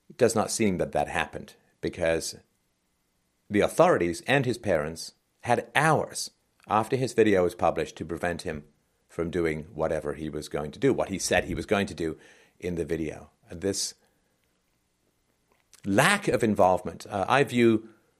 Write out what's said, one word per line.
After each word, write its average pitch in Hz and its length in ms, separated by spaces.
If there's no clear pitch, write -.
It - 80
does 113 200
not - 160
seem 98 260
that 73 140
that 71 160
happened, - 460
because 82 560
the 101 120
authorities 98 680
and 131 180
his 120 120
parents 82 560
had 117 340
hours 143 560
after 110 260
his 127 200
video 104 280
was 87 140
published 80 400
to 92 80
prevent 85 380
him 78 200
from 85 220
doing 78 420
whatever 76 420
he 78 140
was 73 200
going 76 240
to - 80
do, 135 120
what 76 160
he 95 120
said 90 240
he 87 100
was 82 120
going 101 200
to 90 80
do 80 240
in 90 160
the 85 100
video. 80 460
This 95 460
lack 147 400
of 120 160
involvement, 92 640
uh, 98 200
I 135 160
view, 117 460